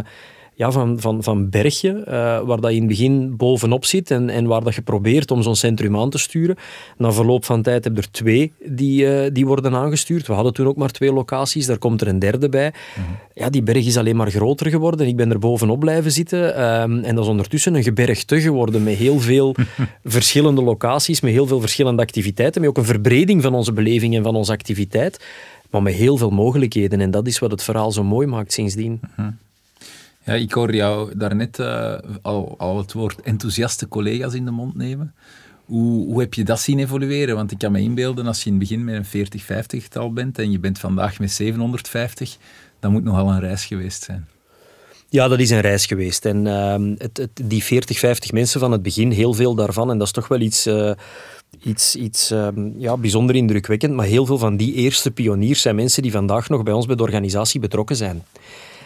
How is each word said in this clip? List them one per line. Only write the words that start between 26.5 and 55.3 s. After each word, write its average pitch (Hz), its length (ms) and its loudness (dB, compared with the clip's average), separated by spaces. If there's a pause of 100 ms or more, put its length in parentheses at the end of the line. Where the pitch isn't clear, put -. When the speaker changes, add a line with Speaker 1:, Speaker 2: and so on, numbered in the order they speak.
Speaker 1:
En 95 100 2
dat 104 160 0
is 120 120 -2
wat 117 120 0
het 101 120 -6
verhaal 110 300 -2
zo 101 120 0
mooi 113 220 2
maakt 113 260 -4
sindsdien. 110 480 -4 (160)
Speaker 2:
Mhm. 107 140 -6 (920)
Ja, - 80 -4
ik 117 200 -2
hoor 117 220 0
jou 107 420 -2
daarnet, 104 420 -4
eh, 117 360 -4 (280)
al, 104 360 -6
al 92 200 -4
het 98 140 -8
woord 110 280 -6
enthousiaste 113 680 -4
collega's 120 460 -4
in 127 100 -6
de 123 60 -6
mond 120 260 -8
nemen. 135 380 -8 (500)
Hoe, 113 420 0
hoe 120 140 0
heb 120 140 -4
je 110 100 -2
dat 113 160 0
zien 143 180 0
evolueren? 135 580 -2
Want 104 140 -4
ik 98 80 -10
kan 104 140 0
me 98 80 2
inbeelden, 123 460 -2
als 113 160 -4
je 107 80 -4
in - 80 -
het 98 100 -2
begin 113 160 -4
met 113 100 -6
een 104 100 -6
veertig, 101 380 -6
vijftigtal 117 720 -8
bent 123 260 -6
en 107 120 -2
je 98 80 0
bent 95 200 -4
vandaag 92 400 -2
met 98 120 -2
zevenhonderdvijftig, 117 1080 -4 (440)
dat 101 100 0
moet 107 140 2
nogal 98 260 2
een 95 100 2
reis 92 240 -6
geweest 95 380 -8
zijn. 95 260 -12 (800)
Speaker 1:
Ja, 131 200 4
dat 127 100 4
is 123 120 4
een 113 100 4
reis 101 260 2
geweest. 92 380 -4
En, 104 220 0
ehm, 101 520 0
het, 120 180 -10
het, 127 140 -6 (140)
die 107 200 0
veertig, - 340 0
vijftig - 340 0
mensen 120 280 0
van 123 120 2
het 104 100 0
begin, 107 280 0
heel 113 240 2
veel 120 200 2
daarvan, 110 360 0
en 113 80 0
dat 104 80 0
is - 60 -4
toch - 160 -6
wel 127 120 2
iets, 110 260 0
eh, 107 260 0 (720)
iets, - 340 -2
iets, 113 340 -4
ehm, 104 380 -2 (100)
ja, 123 180 -2
bijzonder 117 400 2
indrukwekkend, 110 580 0
maar 113 120 0
heel 123 200 4
veel 131 120 0
van 110 180 0
die 113 180 0
eerste 131 360 0
pioniers 110 520 0